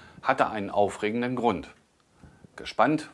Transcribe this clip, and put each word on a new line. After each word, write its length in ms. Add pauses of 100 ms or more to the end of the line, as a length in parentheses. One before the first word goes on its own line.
(220)
hatte 280
einen 200
aufregenden 640
Grund. 380 (800)
Gespannt 580